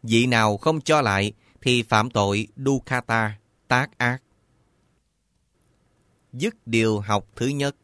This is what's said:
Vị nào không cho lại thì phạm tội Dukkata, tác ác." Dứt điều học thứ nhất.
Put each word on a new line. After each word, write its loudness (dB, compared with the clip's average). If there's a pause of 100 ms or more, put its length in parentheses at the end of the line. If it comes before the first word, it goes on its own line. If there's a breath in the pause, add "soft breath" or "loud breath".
Vị 4
nào 2
không -2
cho 2
lại 0 (300 soft breath)
thì 2
phạm 2
tội 0
Dukkata, -2 (300)
tác -2
ác." -2 (2000)
Dứt -4 (120)
điều 2
học -2 (100)
thứ -4
nhất. -4